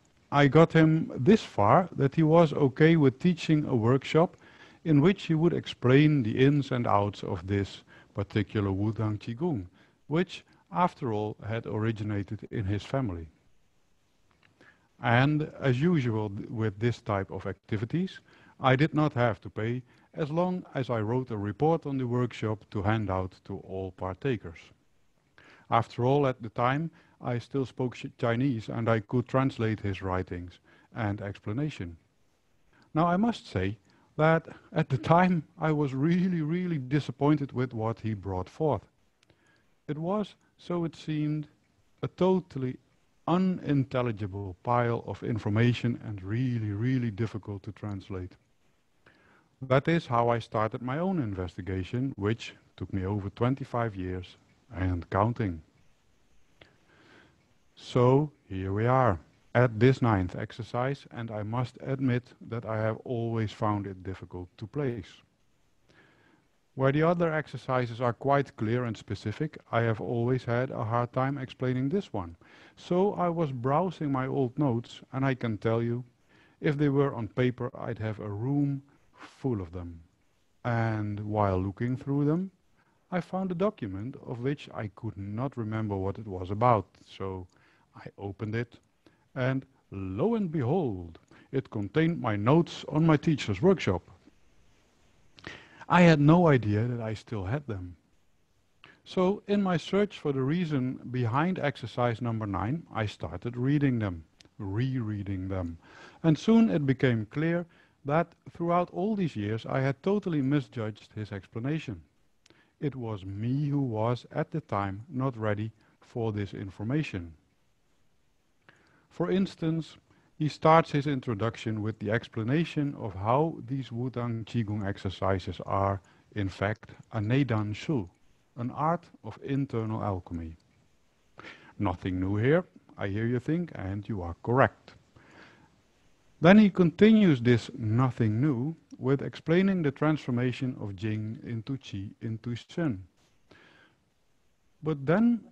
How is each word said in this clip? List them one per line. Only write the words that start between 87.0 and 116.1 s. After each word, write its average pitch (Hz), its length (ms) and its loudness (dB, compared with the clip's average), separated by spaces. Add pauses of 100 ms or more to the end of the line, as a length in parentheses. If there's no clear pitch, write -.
So 95 400 -10 (500)
I - 120 -20 (100)
opened 101 380 -8
it, 120 240 -6 (560)
and 131 280 0 (280)
lo 98 420 -2
and 208 180 -2
behold, 120 680 -2 (320)
it 135 180 -4
contained 151 500 0
my 117 160 0
notes 131 540 2
on 156 160 2
my 156 120 6
teacher's 113 440 -2
workshop. 139 400 2 (1900)
I 175 120 6
had 165 180 10
no 165 280 8
idea 110 400 4
that 120 140 -6
I 110 120 -6
still 104 300 -8
had 135 240 -6
them. 90 300 -10 (1040)
So 190 440 0
in 208 140 2
my 185 140 2
search 196 420 -2
for 151 140 -2
the 135 100 -2
reason 143 560 -2 (140)
behind 127 480 0
exercise 120 640 -2
number 113 260 -2
nine, 101 440 -2
I 110 140 -2
started 90 520 -8
reading 135 420 2
them, 90 240 -2 (340)
rereading 104 920 -4
them. 87 280 -6 (460)
And 160 140 4
soon 226 320 6
it 165 160 0
became 123 400 2
clear 170 400 -2 (400)
that 156 280 0 (200)
throughout 175 380 0
all 202 260 -2
these 180 180 -2
years 107 300 -4
I 135 160 0
had 135 200 -2
totally 190 400 0
misjudged 131 720 -4
his 107 200 -8
explanation. 113 680 -8 (800)
It 139 160 -4
was 110 300 -8
me 117 420 -2
who 143 140 0
was, 120 500 0
at - 200 -4
the 160 100 -6
time, 101 480 -4
not 131 280 -4
ready 110 360 -2 (260)
for 113 320 -4